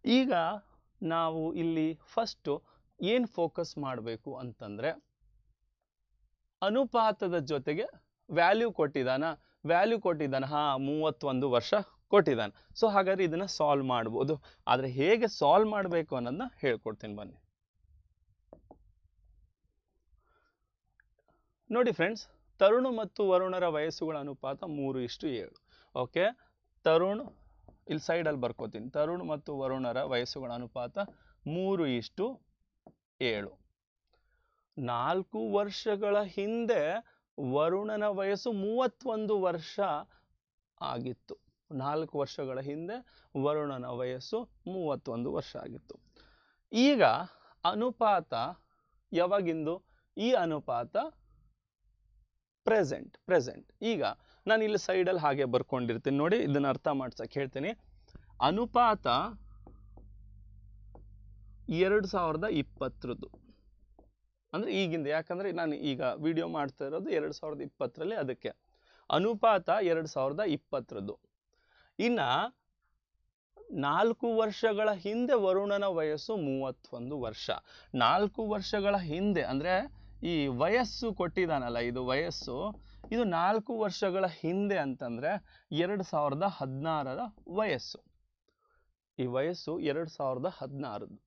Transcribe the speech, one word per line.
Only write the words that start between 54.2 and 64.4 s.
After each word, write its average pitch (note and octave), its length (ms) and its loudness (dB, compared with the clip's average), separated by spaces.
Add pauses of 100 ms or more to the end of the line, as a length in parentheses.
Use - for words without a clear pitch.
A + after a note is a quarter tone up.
ನಾನು A3 160 4
ಇಲ್ಲಿ G#3 140 2
ಸೈಡಲ್ಲಿ F#3 440 2
ಹಾಗೆ C#3+ 240 2
ಬರ್ಕೊಂಡಿರ್ತೀನಿ B2 720 0
ನೋಡಿ, E3+ 200 2
ಇದನ್ನ C#3+ 300 0
ಅರ್ಥ B2+ 200 -2
ಮಾಡ್ಸಕ್ಕೆ C3 520 -4
ಹೇಳ್ತೀನಿ. C#3 300 -4 (720)
ಅನುಪಾತ A3 680 2 (2500)
ಎರಡು F#3+ 380 4
ಸಾವಿರದ E3+ 360 0
ಇಪ್ಪತ್ತರದ್ದು, C3+ 840 -4 (1200)